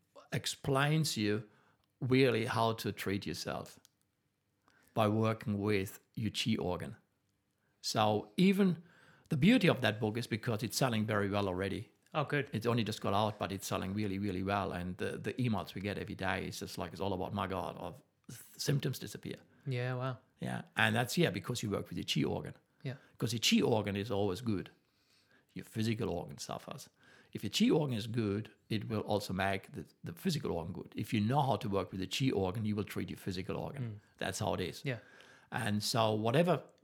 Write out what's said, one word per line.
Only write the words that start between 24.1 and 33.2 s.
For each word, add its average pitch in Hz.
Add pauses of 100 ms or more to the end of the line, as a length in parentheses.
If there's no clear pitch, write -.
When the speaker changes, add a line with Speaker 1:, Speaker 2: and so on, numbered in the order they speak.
Speaker 1:
always 98
good. 107 (840)
Your -
physical 110
organ 85
suffers. - (440)
If -
your 101
chi 226
organ 143
is 107
good, 110 (220)
it 113
will 110
also 101
make 98
the, 87 (200)
the -
physical 120
organ 82
good. -
If -
you 110
know 123
how 131
to 110
work 95
with 95
the 98
chi -
organ, 95
you 107
will 104
treat 98
your 80
physical 90